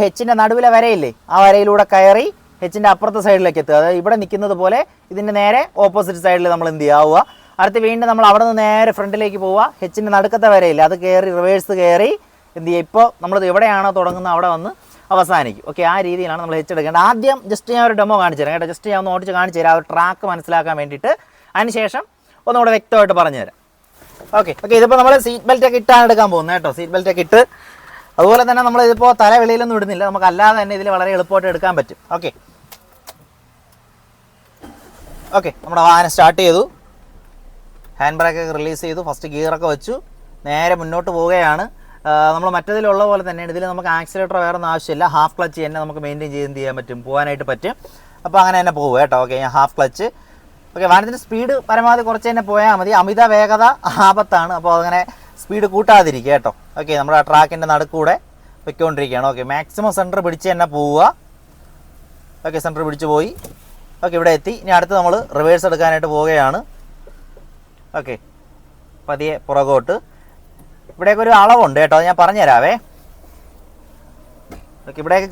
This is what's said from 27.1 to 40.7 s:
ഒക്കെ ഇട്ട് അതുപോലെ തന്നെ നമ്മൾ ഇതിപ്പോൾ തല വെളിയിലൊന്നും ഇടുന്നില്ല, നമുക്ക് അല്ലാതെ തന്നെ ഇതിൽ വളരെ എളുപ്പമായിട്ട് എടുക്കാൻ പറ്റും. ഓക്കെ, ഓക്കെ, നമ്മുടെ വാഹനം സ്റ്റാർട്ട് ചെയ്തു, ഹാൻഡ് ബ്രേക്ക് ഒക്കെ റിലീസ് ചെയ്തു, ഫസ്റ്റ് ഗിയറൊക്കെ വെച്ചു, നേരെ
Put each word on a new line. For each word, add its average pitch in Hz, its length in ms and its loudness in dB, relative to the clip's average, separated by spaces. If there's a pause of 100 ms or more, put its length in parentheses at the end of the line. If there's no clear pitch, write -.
ഒക്കെ 175 140 -2
ഇട്ട് 226 140 6 (760)
അതുപോലെ 220 320 4
തന്നെ 247 180 2
നമ്മൾ 240 200 0
ഇതിപ്പോൾ 233 220 4 (120)
തല 214 100 6 (100)
വെളിയിലൊന്നും 233 360 0
ഇടുന്നില്ല, 196 320 -4
നമുക്ക് 190 220 0
അല്ലാതെ 214 280 4
തന്നെ 202 180 -6
ഇതിൽ 196 180 -6
വളരെ 185 200 -2
എളുപ്പമായിട്ട് 185 360 -2
എടുക്കാൻ 180 260 -2
പറ്റും. 117 200 -6 (180)
ഓക്കെ, 170 140 -8 (3000)
ഓക്കെ, 175 120 -6 (140)
നമ്മുടെ 170 240 -2
വാഹനം 170 260 4
സ്റ്റാർട്ട് 170 300 4
ചെയ്തു, 175 180 4 (1400)
ഹാൻഡ് 151 200 -4
ബ്രേക്ക് 165 240 -2
ഒക്കെ 160 160 -8
റിലീസ് 156 260 -8
ചെയ്തു, 165 220 -8
ഫസ്റ്റ് 151 260 -10
ഗിയറൊക്കെ 160 400 -4
വെച്ചു, 208 220 -10 (520)
നേരെ 170 320 -2